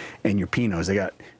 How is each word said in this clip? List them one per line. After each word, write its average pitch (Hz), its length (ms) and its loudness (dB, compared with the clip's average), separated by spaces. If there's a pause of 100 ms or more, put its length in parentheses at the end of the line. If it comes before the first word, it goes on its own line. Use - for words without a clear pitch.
(240)
and 101 140 4
your 92 100 0
Pinots. 95 380 0
They 95 80 2
got, 98 220 0 (240)